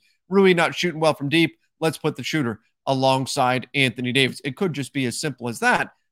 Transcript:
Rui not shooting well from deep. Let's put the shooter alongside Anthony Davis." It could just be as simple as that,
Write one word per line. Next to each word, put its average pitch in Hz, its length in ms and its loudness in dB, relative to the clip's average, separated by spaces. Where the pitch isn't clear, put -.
Rui 190 260 6
not 160 200 2
shooting 160 240 -4
well 156 160 2
from 139 140 -6
deep. 160 280 2
Let's 160 200 -2
put 151 180 -4
the 127 80 -12
shooter 120 340 -2
alongside 131 920 0
Anthony 127 380 0
Davis." 131 320 0
It 139 120 -8
could 185 160 -2
just 135 200 -8
be 131 140 -4
as 113 140 -6
simple 123 280 -8
as 113 120 -10
that, 220 320 0